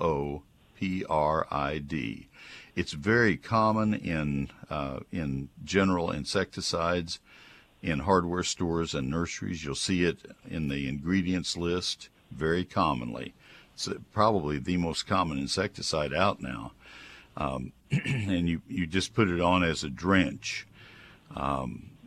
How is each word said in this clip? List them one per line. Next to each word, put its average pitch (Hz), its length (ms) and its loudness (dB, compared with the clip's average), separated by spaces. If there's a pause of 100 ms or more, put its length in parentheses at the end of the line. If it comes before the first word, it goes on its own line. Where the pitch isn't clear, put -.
O 73 420 0 (340)
P 95 320 -2
R 78 400 2
I 73 280 0
D. 71 500 -6 (480)
It's 90 160 -2
very 107 460 4
common 110 560 2
in, 73 560 -2 (200)
uh, 69 300 -4 (120)
in 69 360 -4 (160)
general 92 480 2
insecticides, 85 1080 -2 (640)
in 80 180 0
hardware 87 440 2
stores 82 500 0
and 67 160 -2
nurseries. 85 540 -4
You'll 69 120 -4
see 90 280 2
it 85 160 2 (300)
in 80 180 -2
the 69 200 -2
ingredients 87 680 0
list 85 520 -2 (220)
very 82 320 2
commonly. 64 720 -2 (400)
It's - 160 -6 (240)
probably 98 460 4
the 90 180 0
most 82 300 0
common 87 320 0
insecticide 73 720 -2
out 92 280 2
now. 60 320 -8 (640)
Um, 65 460 -4
<clears throat> - 100 -16
and 98 560 0
you, 82 200 0
you 90 180 -2
just 92 280 0
put 107 160 4
it 87 120 2
on 90 220 6
as 80 200 0
a 76 60 -4
drench. 85 800 2 (680)
Um, 67 540 -2 (180)